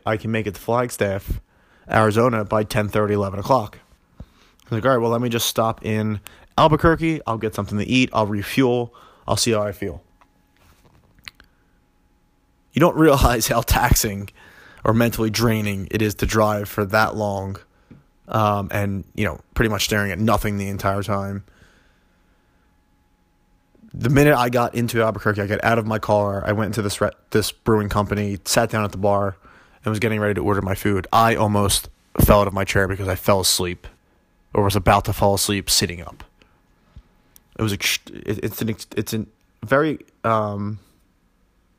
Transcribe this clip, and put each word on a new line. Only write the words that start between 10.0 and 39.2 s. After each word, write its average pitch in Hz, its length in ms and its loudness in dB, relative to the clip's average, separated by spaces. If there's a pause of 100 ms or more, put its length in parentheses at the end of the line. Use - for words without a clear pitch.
You 131 60 -2
don't 151 180 4
realize 139 500 4
how 117 140 2
taxing 104 680 0 (540)
or 110 100 2
mentally 117 360 2
draining 104 640 -2
it 107 100 -2
is 107 140 -2
to - 100 -2
drive 104 440 0
for 107 160 -2
that 107 300 0
long, 98 420 -6 (720)
um, 104 440 0
and, 101 320 -2 (120)
you 107 100 -2
know, 80 140 -4 (160)
pretty 113 140 2
much 101 160 -2
staring 104 260 0
at 87 80 -6
nothing 107 380 0
the 98 100 -4
entire 98 340 -2
time. 98 420 -6 (2500)
The 117 160 -2
minute 147 260 6
I 123 140 2
got 120 260 0
into 117 260 0
Albuquerque, 104 400 0
I 101 60 -2
got 101 160 -2
out 117 160 2
of 107 80 -2
my 110 100 -2
car, 104 480 0
I 107 60 0
went 104 160 0
into 107 160 -4
this 101 180 -4
re-, - 80 2 (220)
this 107 200 0
brewing 107 380 0
company, 101 560 -2
sat 117 240 2
down 110 140 -2
at 101 80 -4
the 95 80 -10
bar, 101 360 0 (480)
and 113 60 -2
was 107 100 -2
getting 107 200 0
ready 104 160 0
to 101 80 -2
order 101 180 0
my 95 140 -4
food. 98 360 -2
I 113 240 4
almost 101 540 0 (300)
fell 104 220 6
out 101 60 0
of 92 60 -6
my 98 100 -2
chair 98 240 2
because 95 200 -6
I 92 80 -2
fell 98 240 2
asleep, 90 480 -2 (680)
or 104 100 2
was 98 120 2
about 101 300 4
to 107 80 -4
fall 101 200 2
asleep 98 360 -2
sitting 87 320 -2
up. - 220 -18 (1300)
It 113 60 -2
was 104 100 0
ex-, - 260 -4 (140)
it, - 300 -6
it's - 180 -8
an 113 80 -2
ex-, - 260 -10
it's - 200 -6
a 107 100 -4 (400)